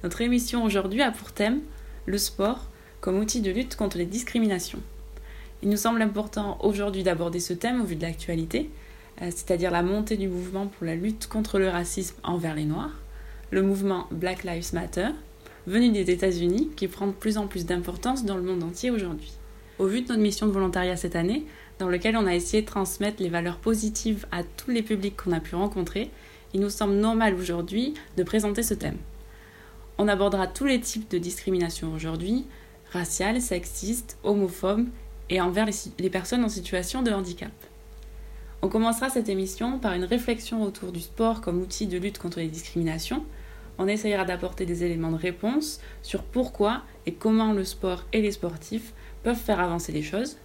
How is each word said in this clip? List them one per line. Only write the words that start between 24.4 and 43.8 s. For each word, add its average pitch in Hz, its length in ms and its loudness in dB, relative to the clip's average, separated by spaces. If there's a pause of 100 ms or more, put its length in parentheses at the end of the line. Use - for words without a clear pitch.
tous - 260 -8
les 233 120 2
publics 202 340 -2
qu'on - 160 0
a 160 80 2
pu 170 160 -6
rencontrer, 196 540 0 (420)
il 190 80 2
nous 202 100 2
semble 202 220 2
normal 214 420 6
aujourd'hui 180 600 0 (220)
de 185 60 2
présenter 208 400 2
ce 220 120 2
thème. 151 240 -4 (1000)
On 208 80 6
abordera 196 400 4
tous 277 200 -2
les 262 120 4
types 220 320 -4
de 180 80 2
discrimination 170 760 0
aujourd'hui, 165 500 0 (480)
raciale, 190 480 0
sexiste, 196 840 -4
homophobe 202 640 2 (440)
et 180 100 2
envers 180 260 4
les 208 60 0
si-, - 260 -8
les 185 120 2
personnes 233 340 2
en 214 60 2
situation 190 520 -2
de 233 80 4
handicap. 190 400 -2 (1120)
On 190 80 2
commencera 226 400 2
cette 226 220 2
émission 196 480 -2
par 214 160 0
une 180 100 0
réflexion 226 580 0
autour 196 300 -4
du 170 80 -6
sport 226 400 0
comme 175 200 0
outil 185 260 -2
de 180 120 -2
lutte 202 200 -4
contre 175 200 -6
les 165 100 -2
discriminations. 165 760 -2 (540)
On 190 100 2